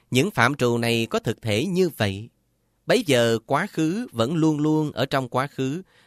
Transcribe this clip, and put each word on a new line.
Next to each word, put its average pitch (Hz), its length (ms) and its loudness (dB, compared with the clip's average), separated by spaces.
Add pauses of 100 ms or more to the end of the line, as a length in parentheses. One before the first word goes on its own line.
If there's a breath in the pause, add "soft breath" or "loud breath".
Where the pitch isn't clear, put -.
(100)
những 139 200 2
phạm 123 240 2
trù 120 240 0
này 117 280 0
có 226 120 -4
thực 117 240 -4
thể 110 220 0
như 185 240 0
vậy, 104 400 -4 (580)
bấy 208 200 2
giờ 117 400 4
quá 151 200 -2
khứ 185 460 -4
vẫn 120 220 -2
luôn 156 260 2
luôn 156 320 0
ở 135 140 -4
trong 131 220 -2
quá 131 180 -2
khứ 139 360 -4 (240 soft breath)